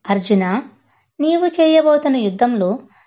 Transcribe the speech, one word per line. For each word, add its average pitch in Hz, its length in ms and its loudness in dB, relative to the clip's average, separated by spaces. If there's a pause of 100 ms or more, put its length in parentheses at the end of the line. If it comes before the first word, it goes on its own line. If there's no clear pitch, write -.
(100)
"అర్జునా, 196 520 -2 (580)
నీవు 339 260 0
చేయబోతున్న 311 680 2
యుద్ధంలో 214 640 -2 (280)